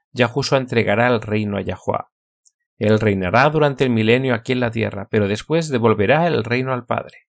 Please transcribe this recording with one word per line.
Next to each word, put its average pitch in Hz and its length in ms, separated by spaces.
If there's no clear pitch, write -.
Yahushua 127 480
entregará 117 480
el 120 140
reino 104 360
a 101 40
Yahuwá. 95 500
Él 107 220
reinará 104 500
durante 147 340
el 131 60
milenio 120 460
aquí 117 160
en 127 80
la 120 100
tierra, 104 400
pero 104 180
después 156 420
devolverá 117 580
el 123 160
reino 127 300
al 120 120
Padre. - 540